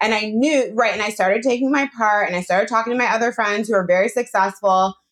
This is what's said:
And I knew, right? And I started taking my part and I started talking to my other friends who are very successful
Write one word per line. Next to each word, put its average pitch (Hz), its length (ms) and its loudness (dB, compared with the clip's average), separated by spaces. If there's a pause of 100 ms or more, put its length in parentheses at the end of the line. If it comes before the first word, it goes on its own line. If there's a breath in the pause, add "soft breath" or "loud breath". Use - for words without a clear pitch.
And 214 140 0
I 214 120 -4
knew, 240 480 0
right? 220 180 2
And 196 100 -4
I 214 80 -4
started 208 320 0
taking 254 280 0
my 277 240 0
part 208 340 0
and 175 80 -4
I 180 40 -4
started 185 280 0
talking 226 240 -2
to 247 60 0
my 233 140 0
other 233 200 0
friends 214 360 -2
who 226 60 0
are 185 120 2
very 185 220 2
successful 190 840 0 (180)